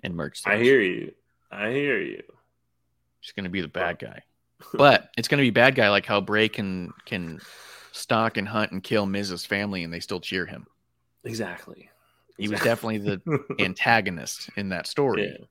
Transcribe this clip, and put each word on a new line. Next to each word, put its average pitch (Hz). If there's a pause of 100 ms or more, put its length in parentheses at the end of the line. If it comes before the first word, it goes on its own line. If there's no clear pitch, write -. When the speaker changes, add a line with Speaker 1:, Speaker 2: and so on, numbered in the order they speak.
Speaker 1:
and 90
merch 76
Speaker 2:
I 101
Speaker 1:
sales. 110
Speaker 2:
hear 131
you. - (380)
I 104
hear 135
you. 55 (960)
Speaker 1:
She's -
gonna 95
be 95
the 78
bad 87
Speaker 2:
But -
Speaker 1:
guy. - (260)
Speaker 2:
<laughs> -
Speaker 1:
But 135
it's 113
gonna 143
be 123
bad 123
guy, 110
like 101
how 101
Bray 107
can, 92 (120)
can 85 (520)
stalk 113
and 101
hunt 107
and 92
kill 104
Miz's 98
family 101
and 82
they 85
still 90
cheer 90
him. - (580)
Speaker 2:
Exactly. 107 (500)
Speaker 1:
He 101
was 104
Speaker 2:
Exactly. 113
Speaker 1:
definitely 101
the 151 (140)
Speaker 2:
<laughs> 101
Speaker 1:
antagonist 92
in 101
that 87
story. 107 (140)